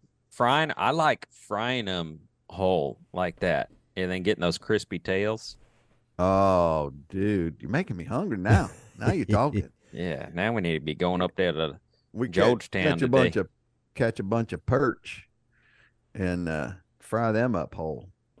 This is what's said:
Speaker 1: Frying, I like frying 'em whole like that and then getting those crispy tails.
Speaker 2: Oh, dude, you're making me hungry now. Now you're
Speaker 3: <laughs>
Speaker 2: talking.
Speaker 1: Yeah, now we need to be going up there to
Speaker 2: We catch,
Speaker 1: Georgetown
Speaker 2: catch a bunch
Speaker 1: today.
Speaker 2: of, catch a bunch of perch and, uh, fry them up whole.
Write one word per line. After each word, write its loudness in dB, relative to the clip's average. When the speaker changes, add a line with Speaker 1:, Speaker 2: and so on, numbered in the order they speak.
Speaker 1:
Frying, 2
I 2
like 0
frying -4
'em -6
whole 0
like -4
that 0
and -2
then -4
getting 0
those 0
crispy -2
tails. -4
Speaker 2:
Oh, 4
dude, -2
you're -8
making -2
me -10
hungry -4
now. 4
Now 0
you're -2
Speaker 3:
<laughs> -4
Speaker 2:
talking. 2
Speaker 1:
Yeah, -6
now 0
we 0
need 0
to -2
be -4
going 2
up 0
there 2
to -4
Speaker 2:
We -4
catch, -12
Speaker 1:
Georgetown 2
Speaker 2:
catch 2
a 2
bunch 4
Speaker 1:
today. 2
Speaker 2:
of, -4
catch 0
a -6
bunch 0
of -10
perch -2
and, -2
uh, -4
fry 0
them 2
up -4
whole. -8